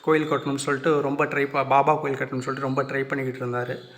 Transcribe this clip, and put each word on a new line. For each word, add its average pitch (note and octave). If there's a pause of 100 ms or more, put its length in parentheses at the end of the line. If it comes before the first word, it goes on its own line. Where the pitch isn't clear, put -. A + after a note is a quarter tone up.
கோயில் D#3
கட்டணும்னு C#3
சொல்லிட்டு C#3+
ரொம்ப C#3+
ட்ரை C#3
ப-, C#3
பாபா C#3
கோயில் C#3+
கட்டணும்னு C3
சொல்லிட்டு C3+
ரொம்ப C3+
ட்ரை C3+
பண்ணிக்கிட்டு C3
இருந்தாரு. B2 (200)